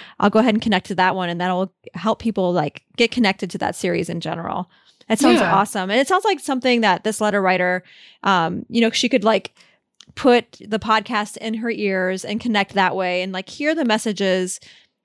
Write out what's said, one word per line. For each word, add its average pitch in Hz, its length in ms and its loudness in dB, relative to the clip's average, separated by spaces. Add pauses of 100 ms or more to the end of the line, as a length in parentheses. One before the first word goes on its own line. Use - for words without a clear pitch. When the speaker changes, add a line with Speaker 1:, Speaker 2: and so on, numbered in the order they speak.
(200)
Speaker 1:
I'll 202 120 4
go 220 80 4
ahead 220 160 4
and 226 60 0
connect 190 260 0
to 185 80 -8
that 185 180 4
one, 185 160 -2
and 175 120 -4
that'll 185 300 -2 (220)
help 214 260 -2
people, 190 340 0
like, 151 300 -2 (120)
get 233 160 2
connected 196 400 0
to - 80 -10
that - 160 -2
series 175 340 -2
in 170 120 -6
general. 165 500 -6 (380)
It 220 100 2
sounds 320 220 4
Speaker 2:
Yeah. 180 120 2
Speaker 1:
awesome. 196 380 0
And 226 80 2
it 269 80 0
sounds 381 160 0
like 392 160 0
something 254 400 0
that 202 240 2
this 214 160 -4
letter 208 220 0
writer, 180 420 0 (400)
um, 175 460 0
you 240 100 0
know, 226 120 4
she - 180 -2
could, 208 160 2
like, 214 280 0 (640)
put 240 500 2
the 214 140 -4
podcast 214 560 -2
in 226 200 -6
her 226 140 -6
ears 190 540 -2
and 208 160 -6
connect 208 340 -2
that 185 220 2
way 180 260 -2
and, 190 120 -6
like, 190 160 -8
hear 302 260 -2
the 320 80 -2
messages 190 760 0 (440)